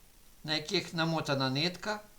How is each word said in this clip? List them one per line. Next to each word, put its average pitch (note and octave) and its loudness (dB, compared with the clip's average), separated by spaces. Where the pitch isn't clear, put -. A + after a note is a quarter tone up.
на D#3 -2
яких E3 -2
намотана D3+ 2
нитка F3+ -2